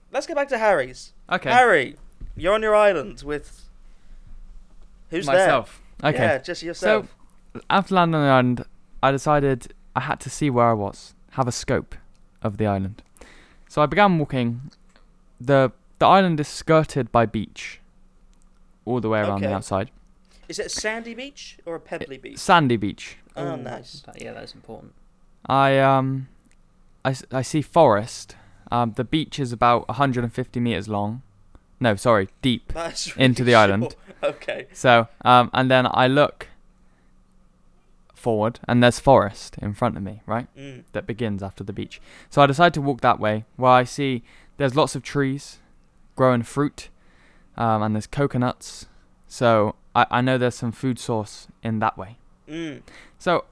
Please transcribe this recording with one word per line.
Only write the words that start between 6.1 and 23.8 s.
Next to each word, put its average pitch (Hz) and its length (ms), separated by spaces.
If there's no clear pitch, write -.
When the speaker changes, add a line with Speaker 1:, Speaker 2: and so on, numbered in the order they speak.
Speaker 1:
Yeah, 135 200
just - 240
yourself. 185 540
Speaker 2:
So, - 160
after 190 260
landing 170 260
on 143 60
the 135 40
island, 123 340
I 135 100
decided 139 640
I 127 60
had 143 200
to 123 80
see 151 200
where 120 180
I 117 60
was, - 420
have 127 160
a 120 40
scope - 440
of 104 160
the 110 100
island. 98 340
So - 140
I 151 60
began 175 320
walking. 127 520
The, 131 300
the - 60
island 175 340
is 147 80
skirted 151 640
by 117 140
beach - 540
all 123 160
the 110 80
way 107 120
around 101 200
the 98 60
Speaker 1:
Okay. 98 60
Speaker 2:
outside. 98 360
Speaker 1:
Is 175 120
it 190 80
a - 20
sandy 226 460
beach - 500
or 170 100
a 160 40
pebbly 135 380
Speaker 2:
It 127 40
Speaker 1:
beach? 117 160
Speaker 2:
Sandy 151 400
beach. - 400
Speaker 1:
Oh, 170 180
Speaker 3:
Ooh, 147 40
Speaker 1:
nice. - 480